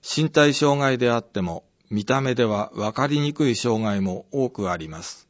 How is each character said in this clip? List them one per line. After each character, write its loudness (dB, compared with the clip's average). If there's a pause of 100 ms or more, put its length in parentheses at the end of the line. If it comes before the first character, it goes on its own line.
身 -2
体 4
障 2
害 2
で 2
あ 2
っ -4
て -6
も、 -6 (240)
見 -4
た 0
目 0
で 2
は -2
わ -4
か 0
り 0
に -2
く 2
い 2
障 0
害 0
も -4
多 0
く -4
あ -2
り -10
ま -12
す。 -16